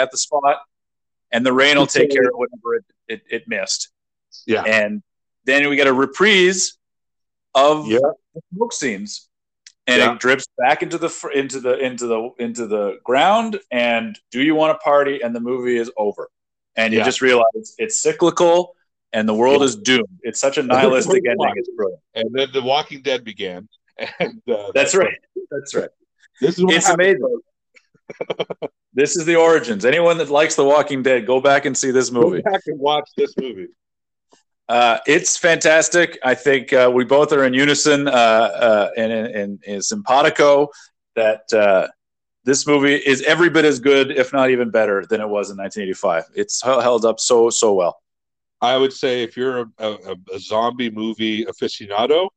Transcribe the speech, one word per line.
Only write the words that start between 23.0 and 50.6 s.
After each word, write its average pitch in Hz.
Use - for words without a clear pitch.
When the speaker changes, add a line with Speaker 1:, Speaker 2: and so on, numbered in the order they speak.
Speaker 2:
Dead 131
began. 98
<laughs> -
And, 117
uh, 104
Speaker 1:
That's 139
Speaker 2:
that's -
Speaker 1:
right. 185
Speaker 2:
what 381
Speaker 1:
That's -
right. 180
Speaker 2:
This 160
is 180
what 185
Speaker 1:
It's 170
Speaker 2:
happens, 180
Speaker 1:
amazing. 190
Speaker 2:
folks. -
<laughs> -
Speaker 1:
This 147
is 165
the 170
origins. 151
Anyone 165
that 147
likes 151
The 147
Walking 139
Dead, 123
go 127
back 139
and 135
see 135
this 127
Speaker 2:
Go 120
Speaker 1:
movie. 180
Speaker 2:
back 190
and 151
watch 147
this 143
movie. 113
Speaker 1:
Uh, 117
it's 170
fantastic. 160
I 127
think, 135
uh, 127
we 127
both 143
are 139
in 127
unison, 143
uh, -
uh, 113
and, 113
and, 104
and 101
simpatico 143
that, 110
uh, 98
this -
movie 143
is 135
every 165
bit 156
as 143
good, 135
if 135
not 135
even 120
better, 104
than 110
it 107
was 101
in 101
nineteen 98
eighty-five. 92
It's -
hel-, 127
held 117
up 113
so, 117
so 113
well. 87
Speaker 2:
I 120
would 135
say 127
if 113
you're 127
a, 117
a, 101
a 98
zombie 117